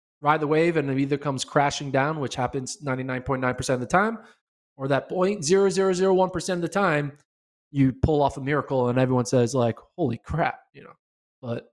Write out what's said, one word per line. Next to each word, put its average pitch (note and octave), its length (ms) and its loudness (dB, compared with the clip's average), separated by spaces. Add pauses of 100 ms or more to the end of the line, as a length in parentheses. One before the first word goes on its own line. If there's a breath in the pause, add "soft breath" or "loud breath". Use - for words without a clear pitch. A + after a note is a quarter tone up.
(220)
ride D3+ 180 2
the D#3 80 0
wave, D#3+ 300 2
and C#3 120 0
it C3+ 80 0
either C#3 200 0
comes C3+ 260 -4
crashing C#3+ 480 0
down, C#3+ 300 0
which B2 140 -6
happens B2+ 460 -6
ninety-nine C3 420 -6
point C3 180 -2
nine B2 140 0
percent B2+ 200 -2
of B2 60 -6
the B2 100 -6
time, G#3+ 260 2 (600 loud breath)
or C3+ 100 -8
that C3+ 220 0
point F#3 340 -2
zero G3 260 4
zero F#3+ 240 0
zero F#3 220 2
one F#3 160 4
percent F3+ 260 -4
of F3 60 -4
the E3+ 100 -6
time, D3+ 420 0 (540)
you C3+ 240 4
pull D3+ 300 2
off C#3 140 0
a C#3+ 40 -10
miracle C3+ 480 0
and B2 80 0
everyone B2+ 280 2
says, A#2+ 280 2
like, A#2+ 240 0 (200)
"Holy B2 200 -2
crap," - 440 -4 (120)
you C#3+ 100 -20
know? - 100 -20 (480)
But A#2+ 320 -8